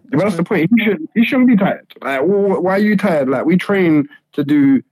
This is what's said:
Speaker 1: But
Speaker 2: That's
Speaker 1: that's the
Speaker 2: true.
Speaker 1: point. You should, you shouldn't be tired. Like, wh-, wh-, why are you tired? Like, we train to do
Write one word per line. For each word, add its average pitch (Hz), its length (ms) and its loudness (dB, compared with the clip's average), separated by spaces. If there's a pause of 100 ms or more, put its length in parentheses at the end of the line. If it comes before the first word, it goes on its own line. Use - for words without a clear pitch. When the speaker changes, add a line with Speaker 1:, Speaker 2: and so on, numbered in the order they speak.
Speaker 1:
But - 60 -16 (100)
Speaker 2:
That's - 20 0
Speaker 1:
that's 196 140 -2
the 165 80 -4
Speaker 2:
true. 208 140 -4
Speaker 1:
point. 165 180 0
You 220 80 0
should, 208 300 -2
you 226 100 2
shouldn't 254 240 2
be 240 80 4
tired. 185 300 -2 (160)
Like, 135 180 -4
wh-, 139 40 0 (340)
wh-, 151 40 -4
why 185 100 0
are 196 60 0
you 214 180 2
tired? 160 320 0
Like, 131 180 -2
we 175 100 2
train 170 500 0 (260)
to 147 120 -4
do 139 480 0